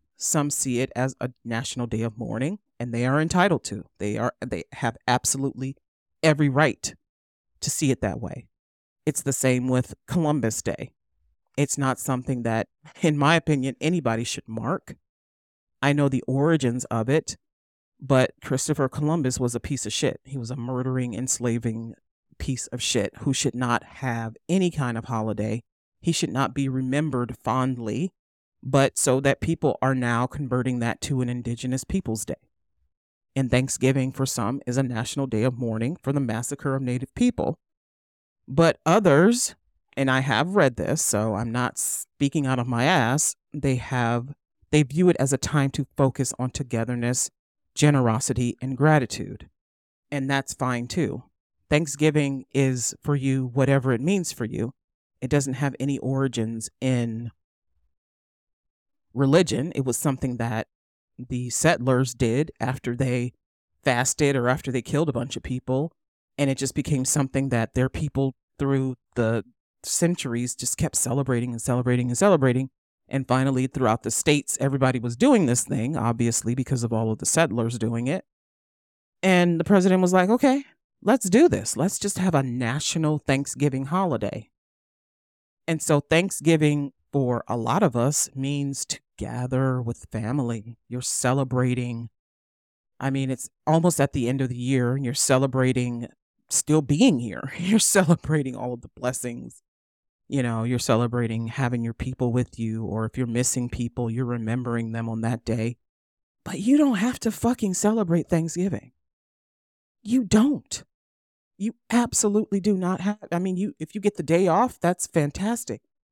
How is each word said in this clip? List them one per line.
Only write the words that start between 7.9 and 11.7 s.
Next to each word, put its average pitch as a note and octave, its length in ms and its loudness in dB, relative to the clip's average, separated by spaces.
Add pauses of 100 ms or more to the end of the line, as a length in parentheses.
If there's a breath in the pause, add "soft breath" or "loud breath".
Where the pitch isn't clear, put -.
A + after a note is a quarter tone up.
it B2 100 0
that F2 200 -4
way. - 260 -12 (580)
It's - 180 -2
the C#3 100 -2
same B2+ 360 0
with B2+ 260 0 (120)
Columbus D3 560 0
Day. - 300 -6 (680)
It's C#3+ 180 0